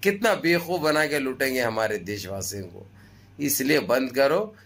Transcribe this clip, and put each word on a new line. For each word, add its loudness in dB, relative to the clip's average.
कितना 2
बेवकूफ़ 0
बना 2
के 0
लूटेंगे -2
हमारे 0
देशवासियों -8
को। -18
इसलिए 2
बंद 0
करो, 2